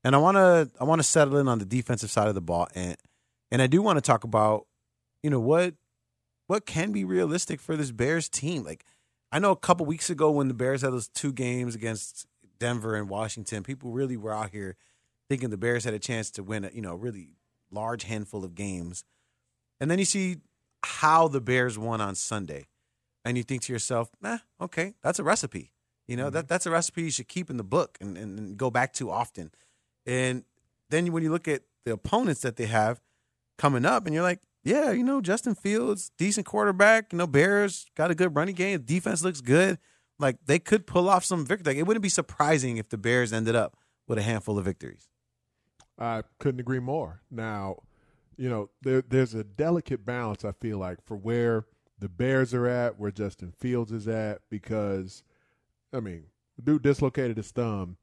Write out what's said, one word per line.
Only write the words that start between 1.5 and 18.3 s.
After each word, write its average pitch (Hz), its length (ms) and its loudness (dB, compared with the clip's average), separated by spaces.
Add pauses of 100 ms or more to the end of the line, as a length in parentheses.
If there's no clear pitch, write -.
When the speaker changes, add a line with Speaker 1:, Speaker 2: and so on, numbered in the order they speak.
Speaker 1:
the 101 60 -6
defensive 113 440 -4
side 107 180 2
of 104 60 2
the 95 80 -2
ball, 85 320 -2
and, 90 240 -6 (540)
and 123 100 2
I 131 60 6
do 170 160 4
wanna 180 180 2
talk 117 220 2
about, 107 420 2 (560)
you 151 80 -2
know, 135 100 2
what, 160 360 2 (720)
what 202 180 0
can 185 260 -2
be 202 120 -2
realistic 180 580 0
for 160 160 -6
this 139 140 -4
Bears 139 380 0
team. 147 340 -4
Like, 80 200 -12 (480)
I 143 60 -2
know 196 140 4
a 190 40 4
couple 175 300 2
weeks 160 240 -2
ago 156 220 4
when 143 160 4
the 127 80 0
Bears 127 260 0
had 135 100 0
those 123 160 -4
two - 240 -4
games 123 440 -2
against 110 500 -8 (320)
Denver 113 380 -2
and 104 140 -4
Washington, 107 520 -6
people 131 300 -10
really 127 260 -4
were 107 160 -6
out 107 160 -4
here 98 260 -10 (540)
thinking 123 220 -2
the 104 60 -6
Bears 120 260 0
had 127 100 -4
a 107 60 -6
chance 113 320 -6
to 104 100 -12
win 98 240 -6
a, - 80 -10
you 113 80 -12
know, 87 140 -8
really 98 400 -10 (340)
large 110 360 -6
handful 104 380 -8